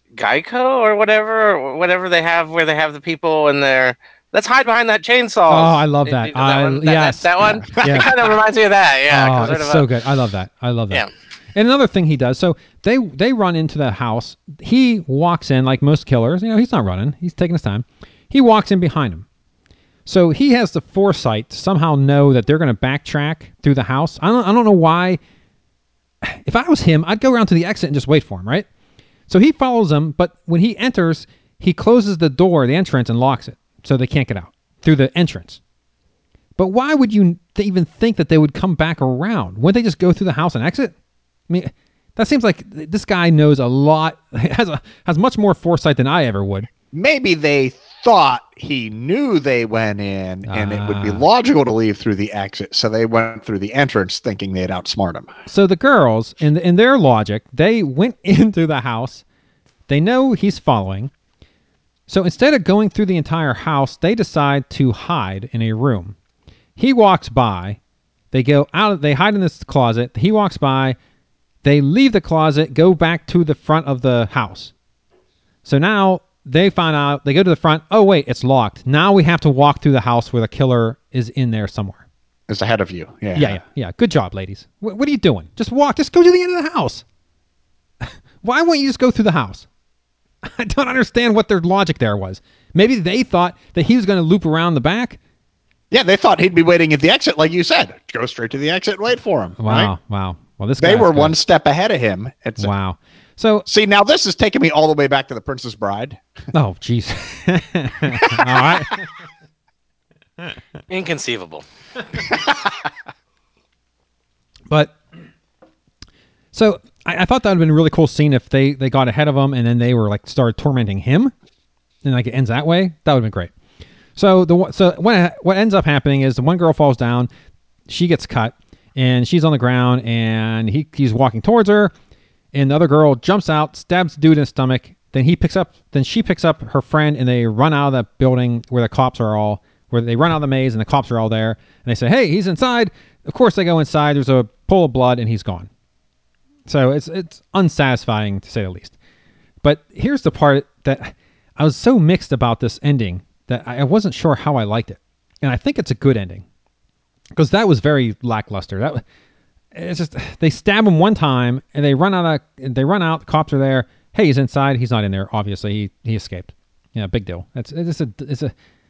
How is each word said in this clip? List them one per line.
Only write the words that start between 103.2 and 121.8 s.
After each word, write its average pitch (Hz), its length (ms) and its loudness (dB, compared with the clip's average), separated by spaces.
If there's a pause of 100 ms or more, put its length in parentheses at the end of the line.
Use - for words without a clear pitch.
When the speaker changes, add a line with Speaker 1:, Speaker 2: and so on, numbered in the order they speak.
Speaker 2:
So 214 320 0
Speaker 3:
see, 214 180 0
now 202 180 2
this 294 220 0
is 185 100 -2
taking 214 260 0
me 165 100 2
all 156 160 2
the 151 80 0
way 147 120 2
back 135 220 -2
to - 60 -12
The 113 60 -10
Princess 127 340 -12
Bride. 107 440 -8 (160)
<laughs> - 200 -8
Speaker 2:
Oh, 113 260 0
jeez. 117 280 -4 (380)
<laughs> 143 920 -4
All - 60 0
right. 135 380 2 (2000)
Speaker 1:
Inconceivable. 120 760 -8 (320)
<laughs> 247 80 -12 (2750)
Speaker 2:
But 151 280 0 (1500)
so 214 300 0 (240)
I, - 140 -4
I 180 60 0
thought 254 180 0
that 202 80 0
would 185 60 2
have - 20 2
been 160 100 2
a 151 40 4
really 160 160 4
cool 160 160 2
scene 147 280 0
if - 160 -2
they, 135 240 2
they 135 160 -4
got 127 180 2
ahead 147 220 0
of 135 80 0
him 139 160 2
and 123 120 -2
then 120 120 0
they 120 160 0
were, 110 160 0
like, 101 180 -6
started 120 340 -2
tormenting 120 360 -2
him 160 340 0 (720)